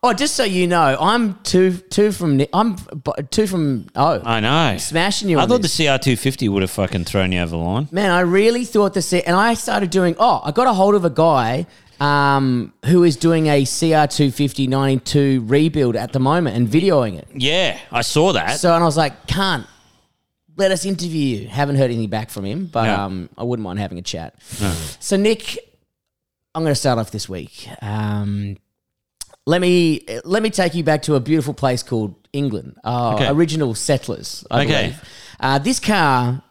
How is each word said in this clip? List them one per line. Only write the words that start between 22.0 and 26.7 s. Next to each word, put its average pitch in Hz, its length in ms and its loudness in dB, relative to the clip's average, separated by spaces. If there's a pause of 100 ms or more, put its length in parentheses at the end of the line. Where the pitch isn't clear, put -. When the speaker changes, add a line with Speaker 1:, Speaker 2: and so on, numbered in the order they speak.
Speaker 1:
back 107 200 -6
from 98 160 -10
him, 156 220 -8
but, 120 180 0
Speaker 2:
No. 107 160 0
Speaker 1:
um, 95 360 -8
I 107 60 -8
wouldn't 120 220 -4
mind 92 140 -6
having 92 180 -8
a 90 40 -12
chat. 80 340 -12 (260)
Speaker 2:
No. 98 100 -2 (300)
Speaker 1:
So, - 160 -2
Nick, 214 420 0 (960)
I'm 160 80 -4
gonna 151 100 2